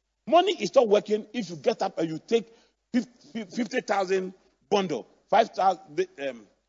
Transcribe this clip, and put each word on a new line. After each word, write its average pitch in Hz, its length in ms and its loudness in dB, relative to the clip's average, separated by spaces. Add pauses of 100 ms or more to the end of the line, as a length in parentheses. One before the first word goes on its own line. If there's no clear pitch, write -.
(260)
Money 359 340 4
is 202 140 -4
not 247 140 6
working 208 440 0
if 233 160 -6
you 170 80 -12
get 220 240 -2
up 190 180 -6
and 165 100 -2
you 160 180 -8
take 233 260 -2 (400)
fifty, - 520 -6
fifty 226 380 -6
thousand 190 520 -2 (340)
bundle, 175 380 -2 (240)
five 208 200 4
thousand, 185 300 0 (480)
um, 113 180 -10 (220)